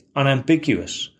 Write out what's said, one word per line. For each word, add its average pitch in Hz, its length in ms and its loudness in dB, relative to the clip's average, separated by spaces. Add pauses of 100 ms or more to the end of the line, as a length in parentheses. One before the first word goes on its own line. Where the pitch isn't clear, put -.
(160)
unambiguous, 139 960 0 (100)